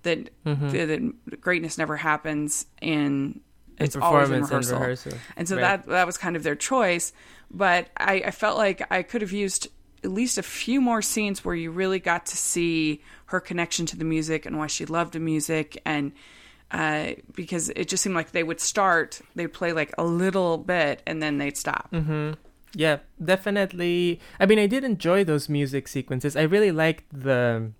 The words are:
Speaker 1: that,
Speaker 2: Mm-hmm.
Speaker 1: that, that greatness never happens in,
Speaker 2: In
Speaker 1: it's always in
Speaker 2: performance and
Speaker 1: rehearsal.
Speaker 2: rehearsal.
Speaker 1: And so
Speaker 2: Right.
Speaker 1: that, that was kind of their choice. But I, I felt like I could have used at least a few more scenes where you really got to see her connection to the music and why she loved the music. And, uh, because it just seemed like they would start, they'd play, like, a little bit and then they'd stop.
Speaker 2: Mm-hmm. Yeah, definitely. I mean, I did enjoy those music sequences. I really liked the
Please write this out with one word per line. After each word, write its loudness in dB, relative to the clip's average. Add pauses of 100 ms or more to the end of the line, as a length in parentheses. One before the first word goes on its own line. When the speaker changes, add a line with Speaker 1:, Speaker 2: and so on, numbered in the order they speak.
Speaker 1:
that, -2 (160)
Speaker 2:
Mm-hmm. 0
Speaker 1:
that, 0 (400)
that -14
greatness -2
never -2
happens -2 (160)
in, 0 (380)
Speaker 2:
In 2
Speaker 1:
it's -2
always 6
in 2
Speaker 2:
performance -2
and 0
Speaker 1:
rehearsal. -4
Speaker 2:
rehearsal. -10 (240)
Speaker 1:
And -4
so 0
Speaker 2:
Right. 2
Speaker 1:
that, 2
that 2
was -8
kind -4
of -4
their 0
choice. 0 (380)
But 2
I, 2 (120)
I -2
felt 0
like 2
I 0
could -4
have -4
used -2 (360)
at -2
least 0
a -4
few -2
more 2
scenes -2
where -2
you -6
really -2
got -2
to -6
see 0 (260)
her -2
connection -4
to -8
the -4
music -2
and -6
why -4
she -4
loved -2
the -4
music. -2
And, -2 (580)
uh, -2 (220)
because -4
it -4
just -2
seemed 0
like -2
they 0
would -4
start, 2 (120)
they'd -4
play, -2
like, -2
a 0
little 2
bit 0
and -4
then 0
they'd -2
stop. -4
Speaker 2:
Mm-hmm. -2 (400)
Yeah, 2 (240)
definitely. 0 (180)
I 6
mean, 8
I 6
did 2
enjoy 4
those 0
music -2
sequences. -4
I 2
really 4
liked 0
the 0